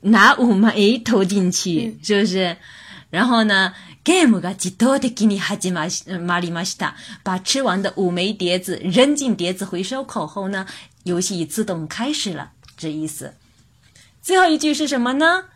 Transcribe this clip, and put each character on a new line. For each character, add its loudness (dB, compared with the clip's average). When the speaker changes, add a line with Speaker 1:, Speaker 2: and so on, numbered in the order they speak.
Speaker 1:
五 6
枚 4
投 2
进 0
去， -2
Speaker 2:
嗯。 -20
Speaker 1:
是 0
不 2
是？ -2
然 2
后 4
呢， 2
ゲ 4
ー 6
ム 4
が -4
自 -8
動 0
的 -2
に 2
始 -4
ま-、 -4
ま -2
り -4
ま -6
し -8
た。 -6
把 -4
吃 -2
完 0
的 -4
五 0
枚 -2
碟 -2
子 -8
扔 4
进 -2
碟 -2
子 -8
回 -6
收 -6
口 -8
后 -8
呢， -6
游 -2
戏 -4
自 -4
动 -6
开 -6
始 -4
了， -12
这 -8
意 -6
思。 -12
最 2
后 6
一 2
句 0
是 -2
什 -2
么 0
呢？ 2